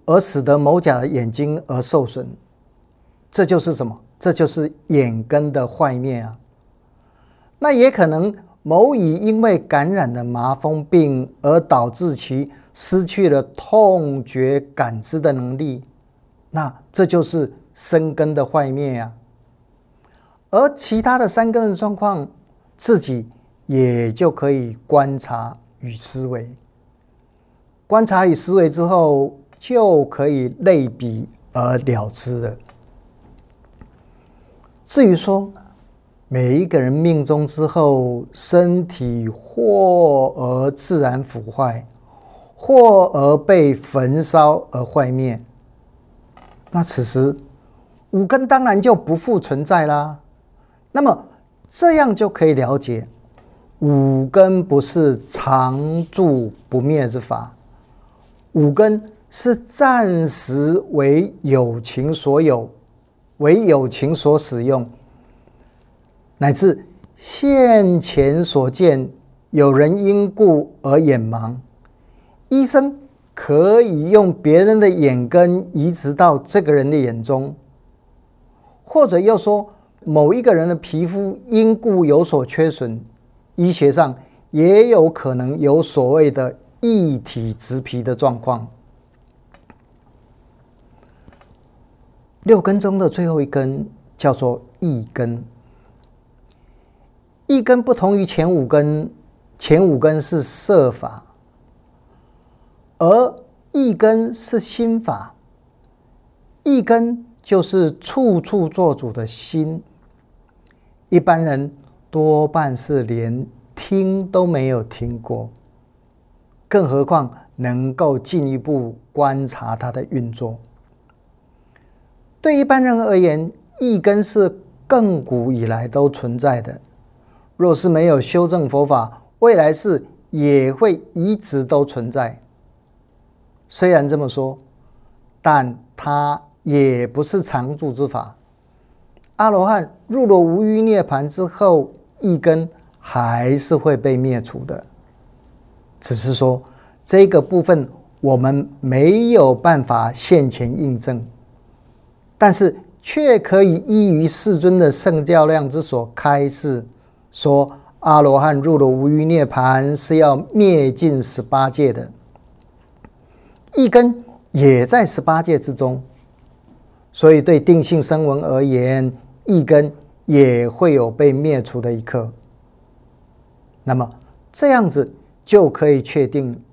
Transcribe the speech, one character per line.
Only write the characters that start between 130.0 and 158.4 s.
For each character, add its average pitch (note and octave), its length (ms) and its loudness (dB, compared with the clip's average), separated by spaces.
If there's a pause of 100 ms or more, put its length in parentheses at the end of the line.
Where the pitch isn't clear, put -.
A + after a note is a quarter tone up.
也 C#3+ 420 2
会 E3+ 300 0 (120)
一 F#3+ 220 -2
直 C#3 300 -6
都 C#3+ 180 2
存 B2 260 -6
在。 B2 320 -8 (1300)
虽 - 220 0
然 D3 180 4
这 D3 100 -2
么 C#3 120 -4
说， C3 280 -6 (840)
但 B2+ 360 0 (200)
它 D3 440 -4 (220)
也 C3+ 420 0
不 A#2+ 160 -6
是 F3+ 200 -4
常 C3+ 340 -8
住 D3 160 -8
之 C3+ 160 -4
法。 A2+ 300 -12 (960)
阿 G#3+ 140 2
罗 G#3 160 2
汉 G3+ 280 -2 (140)
入 B3 180 0
了 G3 120 6
无 F3 260 2
余 G#3+ 180 0
涅 G#3+ 220 2
盘 C#3+ 240 -4
之 F3+ 180 -6
后， E3+ 460 2 (280)
意 F3 180 0
根 E3 320 0 (300)
还 A#2+ 580 -2
是 D#3 180 -2
会 C#3+ 220 0
被 C3 180 -2
灭 B2+ 260 -2
除 B2 220 -16
的， - 180 -12 (1200)
只 - 160 -8
是 B2 180 -4
说 B2+ 280 0 (440)
这 G3 220 6
个 E3 140 4
部 F3+ 200 -2
分 D#3 280 0 (320)
我 C3+ 160 2
们 C#3 320 -2 (100)
没 E3+ 520 2
有 C#3+ 220 6
办 D3 300 2
法 A#2 300 -2
现 C#3+ 360 2
前 A#2+ 280 -6
印 C3 220 -4
证， A#2+ 220 -6 (1160)
但 G3+ 160 4
是 F3+ 220 0 (260)
却 C#4+ 380 2
可 F#3+ 240 2
以 F3 120 4 (120)
依 G#3+ 260 2
于 D#3 140 2
世 F#3 300 -2
尊 F3+ 200 2
的 D#3+ 140 4
圣 D#3+ 320 -2
教 D#3+ 220 4
量 D3+ 240 0
之 D#3 120 -6
所 A#2 320 -6
开 C#3+ 360 0
示， C3+ 360 -6 (460)
说 C#3+ 400 0 (280)
阿 D3+ 220 4
罗 C#3 180 4
汉 C#3+ 200 0